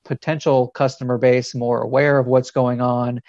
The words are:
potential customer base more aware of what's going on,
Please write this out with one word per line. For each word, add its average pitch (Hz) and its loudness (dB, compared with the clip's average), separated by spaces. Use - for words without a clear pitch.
potential 139 0
customer 127 -2
base 123 2
more 120 -2
aware 139 2
of 131 2
what's 127 2
going 123 0
on, 123 -2